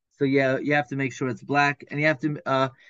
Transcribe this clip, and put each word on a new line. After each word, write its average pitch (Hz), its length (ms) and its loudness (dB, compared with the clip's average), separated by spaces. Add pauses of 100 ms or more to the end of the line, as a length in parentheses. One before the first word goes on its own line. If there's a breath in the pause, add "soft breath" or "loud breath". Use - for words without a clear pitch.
(140)
So, 143 120 -2
yeah, 135 320 2
you 143 160 -2
have 147 140 0
to 139 80 -8
make 135 180 -2
sure 131 160 -4
it's 113 140 -8
black, 143 480 0
and 143 80 -4
you 151 80 2
have 156 140 2
to, 151 220 -4
uh, 135 260 0 (200 soft breath)